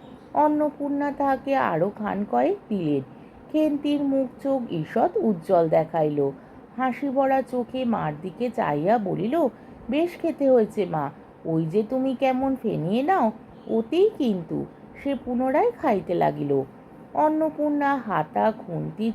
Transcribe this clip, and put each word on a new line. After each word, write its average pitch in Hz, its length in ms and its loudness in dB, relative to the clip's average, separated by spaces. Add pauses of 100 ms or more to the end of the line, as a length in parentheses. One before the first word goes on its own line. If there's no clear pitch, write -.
(340)
অন্নপূর্ণা 285 840 0
তাহাকে 269 380 0
আরও 196 420 2
খান 202 340 -2
কয়েক 277 260 2 (120)
দিলেন। 156 320 0 (500)
খেন্তির 294 520 0
মুখ 269 400 -2
চোখ 269 180 0 (100)
ঈষৎ 175 440 0
উজ্জ্বল 185 540 2
দেখাইল, 156 640 2 (460)
হাসি 262 320 -2
ভরা 269 320 2
চোখে 254 440 -4
মার 165 360 -2
দিকে 190 340 -6
চাইয়া 170 420 2
বলিল, 214 500 0 (420)
বেশ 311 200 0 (120)
খেতে 277 280 0
হয়েছে 214 360 4
মা, 156 240 -4 (360)
"ওই 160 200 0
যে 185 240 0
তুমি 262 300 -2
কেমন 262 360 0
ফেনিয়ে 196 480 -2
নাও, 302 280 2 (360)
ওতেই 311 500 2
কিন্তু," 170 480 -2 (380)
সে 277 120 -2 (100)
পুনরায় 262 460 2
খাইতে 196 420 0
লাগিল। 147 500 2 (500)
অন্নপূর্ণা 302 840 2
হাতা 208 560 0
খুন্তি 165 640 -4